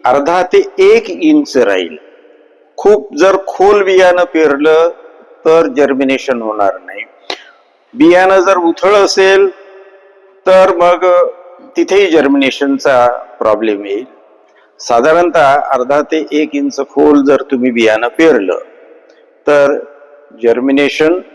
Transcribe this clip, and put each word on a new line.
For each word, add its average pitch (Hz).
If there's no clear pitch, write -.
अर्धा 143
ते 180
एक 214
इंच 156
राहील. 95
खूप -
जर 185
खोल 202
बियाणं 185
पेरलं 156
तर 165
जर्मिनेशन 135
होणार 104
नाही. 98
बियाणं 180
जर 190
उथळ 170
असेल 196
तर 185
मग 175
तिथेही 185
जर्मिनेशनचा 139
प्रॉब्लेम 107
येईल. 101
साधारणतः 147
अर्धा 135
ते 151
एक 151
इंच 143
खोल 143
जर 135
तुम्ही 131
बियाणं 113
पेरलं 117
तर 143
जर्मिनेशन 139